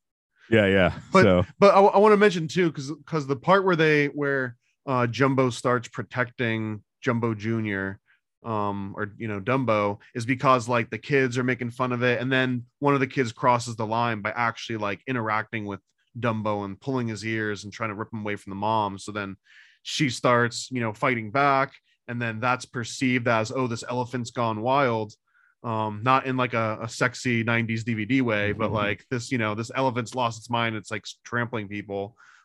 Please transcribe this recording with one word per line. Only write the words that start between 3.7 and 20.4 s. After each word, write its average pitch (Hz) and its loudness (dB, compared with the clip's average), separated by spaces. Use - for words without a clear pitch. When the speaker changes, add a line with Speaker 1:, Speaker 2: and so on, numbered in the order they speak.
Speaker 2:
they, 151 4
where, 139 -4
uh, 127 2
Jumbo 131 2
starts 123 -2
protecting 110 -4
Jumbo 117 0
Junior, 104 -4
um, 101 -4
or, 101 -6
you 110 -6
know, 101 -6
Dumbo, 107 0
is 117 -6
because, 127 2
like, 117 0
the 113 -8
kids 131 0
are 127 0
making 123 -2
fun 123 -4
of 120 -2
it, 120 2
and 131 -2
then 127 0
one 143 4
of 135 2
the 135 2
kids 127 -2
crosses 120 0
the 110 -4
line 113 -2
by 107 -4
actually, 117 -4
like, 101 -4
interacting 110 -4
with 98 -8
Dumbo 107 -2
and 98 -10
pulling 127 -4
his 107 -8
ears 107 -4
and 98 -14
trying 113 -6
to 101 -8
rip 107 -10
him 110 -8
away 104 -6
from 98 -16
the 98 -8
mom. 104 0
So 104 -12
then 98 -8
she - -2
starts, 120 0